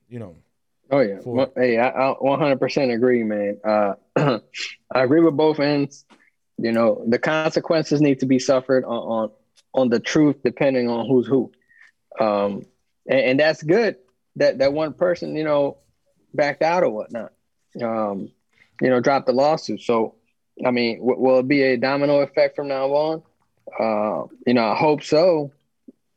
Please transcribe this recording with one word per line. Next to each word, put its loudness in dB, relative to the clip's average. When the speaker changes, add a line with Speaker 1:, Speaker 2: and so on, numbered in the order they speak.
Speaker 1:
you -14
know. -16
Speaker 2:
Oh, 2
yeah. -2
Speaker 1:
For -10
Speaker 2:
Well, -2
hey, 2
I, 2
I 0
one 0
hundred 0
percent 0
agree, 2
man. -2
Uh, 0
<clears throat> -20
I 0
agree 4
with 4
both 0
ends. -2
You -2
know, 2
the 2
consequences 0
need 4
to -2
be 4
suffered 0
on, -6
on, -4
on 2
the 2
truth, 2
depending 0
on -4
who's 2
who. 0
Um, -2
and, 2
and 2
that's 0
good 0
that, 0
that 2
one -4
person, -2
you -4
know, 0
backed -2
out 2
or 0
whatnot, -10
um, -6
you 0
know, 2
dropped 0
the 0
lawsuit. -2
So, -2
I 0
mean, -2
w-, -2
will 4
it -2
be 2
a 2
domino 0
effect 0
from -6
now -4
on? -2
Uh, -2
you 2
know, 4
I 0
hope 0
so, 2